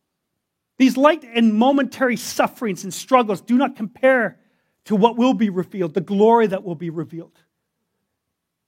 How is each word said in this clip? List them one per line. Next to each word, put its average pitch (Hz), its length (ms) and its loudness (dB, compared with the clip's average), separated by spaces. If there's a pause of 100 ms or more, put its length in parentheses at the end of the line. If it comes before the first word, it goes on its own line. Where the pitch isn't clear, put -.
(760)
These 262 180 4
light 294 300 2
and 233 280 2
momentary 254 600 0
sufferings - 720 -4
and 185 80 -12
struggles 226 480 0
do 247 160 0
not 247 180 -2
compare 233 640 -2 (460)
to 214 100 -2
what 226 220 2
will 254 160 2
be 202 160 -2
revealed, 180 440 -6
the 196 60 -4
glory 214 480 2
that 190 160 -6
will 175 120 -10
be 165 140 -10
revealed. 165 480 -12 (1300)